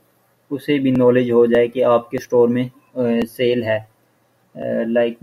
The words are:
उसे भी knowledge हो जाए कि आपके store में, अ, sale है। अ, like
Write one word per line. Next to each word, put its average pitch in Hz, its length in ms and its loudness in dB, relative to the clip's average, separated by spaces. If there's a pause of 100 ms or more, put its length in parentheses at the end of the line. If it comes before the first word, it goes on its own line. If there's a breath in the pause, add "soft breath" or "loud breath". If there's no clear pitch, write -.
(520)
उसे 143 280 -4
भी 135 120 0
knowledge 123 400 2
हो 120 160 4
जाए 120 200 2
कि 123 140 -4
आपके 120 360 0
store 120 320 0
में, 123 200 -4
अ, - 20 -20 (540)
sale 120 380 -4
है। 110 160 -2
अ, - 1080 -12
like 117 360 -2